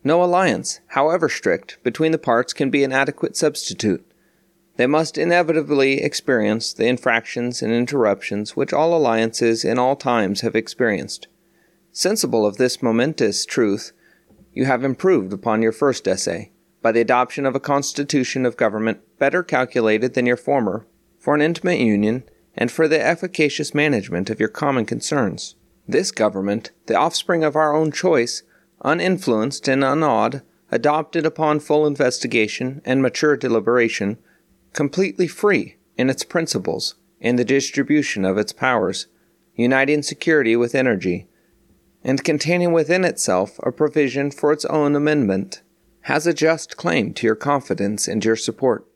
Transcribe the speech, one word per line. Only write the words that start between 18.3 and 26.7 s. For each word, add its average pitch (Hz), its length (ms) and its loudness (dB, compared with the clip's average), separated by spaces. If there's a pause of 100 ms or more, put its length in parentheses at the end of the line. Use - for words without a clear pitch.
of 120 120 0
government 110 420 0 (200)
better 170 220 0
calculated 120 760 0
than 123 100 2
your 123 120 2
former 117 480 -2 (320)
for - 160 -2
an 147 80 2
intimate 165 380 0
union 110 440 2 (320)
and 117 160 -2
for 160 160 2
the 147 160 2
efficacious 156 680 -2
management 113 560 0
of 110 100 -6
your 110 100 2
common 135 360 -2
concerns. 117 680 -4 (320)
This 180 240 0
government, 101 600 -2 (140)